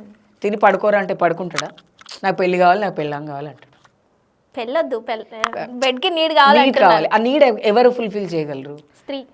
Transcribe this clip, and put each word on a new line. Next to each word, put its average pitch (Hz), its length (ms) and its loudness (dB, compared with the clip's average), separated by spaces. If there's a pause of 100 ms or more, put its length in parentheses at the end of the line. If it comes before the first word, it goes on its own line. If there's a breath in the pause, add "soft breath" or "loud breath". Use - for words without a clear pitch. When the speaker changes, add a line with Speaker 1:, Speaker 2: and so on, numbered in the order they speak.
(420)
Speaker 1:
తిని 208 160 -4
పడుకోరా 208 420 2
అంటే 190 140 -4
పడుకుంటాడా? 165 580 -4 (520)
"నాకు 190 140 -2
పెళ్లి 180 200 0
కావాలి, 180 240 4
నాకు 185 140 -4
పెళ్ళాం 147 300 -8
కావాలి" 147 220 -12
అంటాడు. - 280 -20 (840)
Speaker 2:
పెళ్ళొద్దు, 254 420 -4
పెళ్ళ-, 226 260 -10
Speaker 1:
పె-, 226 440 -8
Speaker 2:
బెడ్కి 254 400 -2
నీడ్ 330 120 -2
Speaker 1:
నీడ్ 311 120 0
Speaker 2:
కావాలంటున్నారు. 277 580 6
Speaker 1:
కావాలి. 160 160 2
ఆ 214 100 0
నీడ్ 254 260 2
ఎవ-, 226 140 4
ఎవరు 233 320 4
ఫుల్ఫిల్ 208 440 -6
చేయగలరు? 147 440 -8
Speaker 2:
స్త్రీ. 269 560 -16